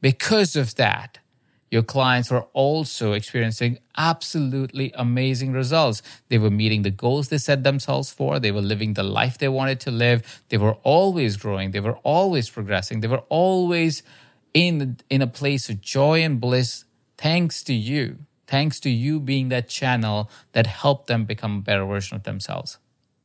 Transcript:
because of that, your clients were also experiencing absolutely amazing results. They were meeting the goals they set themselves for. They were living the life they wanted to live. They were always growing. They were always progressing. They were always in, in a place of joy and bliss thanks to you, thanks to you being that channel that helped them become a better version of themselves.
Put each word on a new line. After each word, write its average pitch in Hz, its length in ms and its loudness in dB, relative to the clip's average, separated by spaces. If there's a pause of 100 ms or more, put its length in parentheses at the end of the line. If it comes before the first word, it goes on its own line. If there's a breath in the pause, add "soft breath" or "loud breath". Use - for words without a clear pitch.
because 190 520 2
of 131 200 -2
that, - 440 -2 (520)
your 113 120 2
clients 127 480 2
were 123 220 0
also 139 600 0
experiencing 113 640 -2 (180)
absolutely 135 960 -2
amazing 127 580 0
results. 131 500 2 (260 loud breath)
They 117 80 2
were 107 140 4
meeting 107 320 2
the 98 80 0
goals 127 400 -2
they 151 80 0
set 135 260 0
themselves 139 480 0
for. 139 260 -2
They 107 140 0
were 104 80 0
living 104 320 -2
the 101 100 -2
life 107 360 -2
they 139 100 0
wanted 135 320 -2
to 135 100 -6
live. 120 600 0
They 113 80 2
were 107 240 4
always 151 560 2
growing. 98 320 -4
They 101 100 -4
were 113 220 -2
always 160 480 2
progressing. 101 500 -4
They 113 80 -2
were 110 220 -2
always 175 720 2 (500 soft breath)
in, 151 460 2 (100)
in 135 140 2
a 127 40 2
place 139 440 -2
of 98 100 -6
joy 156 420 2
and 147 160 0
bliss 123 460 0 (320)
thanks 170 460 0
to 139 100 -4
you, 123 460 -2 (280)
thanks 143 340 0
to 139 100 -2
you 135 280 0
being 135 300 -2
that 123 180 -2
channel 110 640 -2 (220 loud breath)
that 117 140 2
helped 139 400 -2
them 117 180 0
become 104 320 -6
a 98 60 -6
better 98 240 0
version 98 300 -6
of 101 80 -10
themselves. - 520 -8 (480)